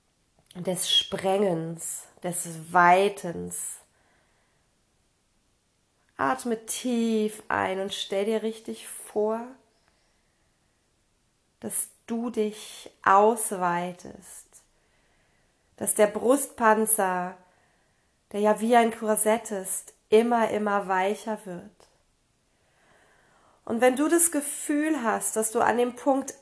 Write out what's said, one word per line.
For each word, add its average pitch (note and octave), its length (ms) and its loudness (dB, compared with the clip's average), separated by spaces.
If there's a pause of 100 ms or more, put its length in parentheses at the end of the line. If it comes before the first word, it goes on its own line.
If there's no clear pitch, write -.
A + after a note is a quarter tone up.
(540)
des F3+ 380 -4
Sprengens, F#3 1120 0 (180)
des E3 500 -8
Weitens. F3 1040 2 (2500)
Atme B3+ 520 -2
tief A3+ 800 -2
ein F#3+ 320 -2
und G3 120 -6
stell - 340 -4
dir A3 180 -2
richtig A3 440 -10
vor, A3 540 -4 (2250)
dass - 280 -8 (180)
du A#3 240 -4
dich G#3+ 600 -6 (120)
ausweitest, F#3+ 1400 0 (1300)
dass G#3 180 -4
der G#3+ 140 4
Brustpanzer, G#3+ 1300 0 (960)
der G3+ 80 -6
ja G#3 200 4
wie A3+ 160 2
ein A3+ 220 4
Korsett A3 540 0
ist, F#3+ 420 -8 (160)
immer, A#3 400 4
immer G3+ 380 0
weicher G3+ 580 -2
wird. F#3 240 -12 (1900)
Und A3+ 160 -4
wenn B3+ 160 6
du D4 120 0
das E4 240 4
Gefühl D4 720 -2
hast, G3+ 320 -2
dass A3 160 -2
du A#3 100 0
an A3 160 4
dem A#3+ 180 0
Punkt C4+ 460 0